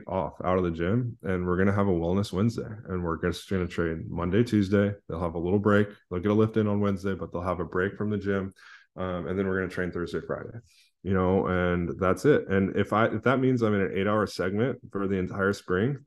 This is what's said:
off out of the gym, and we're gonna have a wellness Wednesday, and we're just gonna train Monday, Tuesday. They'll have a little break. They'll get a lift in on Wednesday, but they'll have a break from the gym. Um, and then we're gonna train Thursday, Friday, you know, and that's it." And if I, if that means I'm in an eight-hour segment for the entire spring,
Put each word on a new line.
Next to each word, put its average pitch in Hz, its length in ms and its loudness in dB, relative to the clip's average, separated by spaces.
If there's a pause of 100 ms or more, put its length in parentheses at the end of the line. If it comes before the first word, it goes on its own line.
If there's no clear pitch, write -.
off 82 340 -4
out 92 160 2
of 92 60 2
the 87 80 0
gym, 104 520 -2
and 90 220 -2
we're 90 120 2
gonna 98 160 4
have 101 160 2
a - 20 4
wellness 90 400 0
Wednesday, 117 380 -2 (180)
and 92 160 -4
we're 82 180 -2
just 85 280 -4
gonna 90 180 0
train 82 400 -4
Monday, 87 380 2
Tuesday. 101 480 2 (160)
They'll 85 100 -6
have 87 160 -4
a 87 40 -4
little 90 200 2
break. 104 300 4 (200)
They'll 90 120 -4
get 104 100 2
a - 20 4
lift 110 220 4
in 107 120 2
on 104 120 0
Wednesday, 98 340 0
but 85 200 -8
they'll 85 80 -4
have 90 180 -2
a 85 60 -2
break 92 320 -2
from 104 120 -4
the 104 80 -2
gym. 98 360 -2 (420)
Um, 90 320 -6
and 90 100 -4
then 98 100 0
we're 95 120 0
gonna 92 100 -2
train 90 220 -4
Thursday, 85 300 -4
Friday, - 360 -8 (460)
you 92 100 0
know, 92 320 4
and 90 540 0
that's 92 260 2
it." 139 220 4
And 98 280 2
if 101 180 0
I, 110 120 4
if 110 180 -2
that 131 160 4
means 127 220 2
I'm 107 140 2
in 98 60 2
an 92 120 0
eight-hour 101 320 0
segment 101 540 -2 (120)
for 98 160 -4
the 95 100 0
entire 95 360 0
spring, 104 540 -2